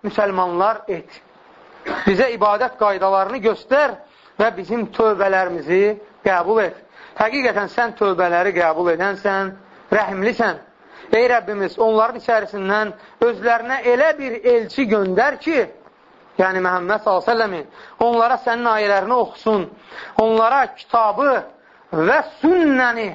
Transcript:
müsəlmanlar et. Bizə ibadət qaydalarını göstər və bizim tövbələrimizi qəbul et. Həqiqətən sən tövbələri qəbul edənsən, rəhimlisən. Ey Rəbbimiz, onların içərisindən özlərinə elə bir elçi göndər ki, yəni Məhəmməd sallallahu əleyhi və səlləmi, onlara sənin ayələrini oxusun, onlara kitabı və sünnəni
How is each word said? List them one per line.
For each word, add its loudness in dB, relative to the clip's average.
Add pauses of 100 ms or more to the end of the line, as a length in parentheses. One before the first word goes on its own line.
müsəlmanlar -2
et. -8 (960)
Bizə 2
ibadət 0
qaydalarını 0
göstər 0 (420)
və 2
bizim -6
tövbələrimizi 0 (220)
qəbul 2
et. -4 (380)
Həqiqətən 0
sən -2
tövbələri 2
qəbul 2
edənsən, -2 (320)
rəhimlisən. -2 (460)
Ey 2
Rəbbimiz, -2
onların 2
içərisindən -2 (280)
özlərinə 0
elə 2
bir -6
elçi 0
göndər 0
ki, 0 (760)
yəni 0
Məhəmməd -2
sallallahu 0
əleyhi -2
və 2
səlləmi, -2 (340)
onlara 2
sənin -2
ayələrini 0
oxusun, -2 (520)
onlara 4
kitabı -2 (640)
və 2 (140)
sünnəni 2